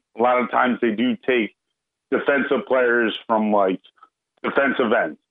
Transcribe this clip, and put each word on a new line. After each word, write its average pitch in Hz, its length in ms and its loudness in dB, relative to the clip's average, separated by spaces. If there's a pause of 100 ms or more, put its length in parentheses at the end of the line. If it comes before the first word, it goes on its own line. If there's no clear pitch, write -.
(180)
a 113 40 -2
lot 123 200 2
of 117 80 -6
times 123 320 0
they 120 80 2
do 113 260 -2 (100)
take 127 280 0 (560)
defensive 135 560 0
players 120 500 0 (100)
from, 110 260 0
like, 95 280 0 (640)
defensive 127 500 0
ends, 87 260 -2 (120)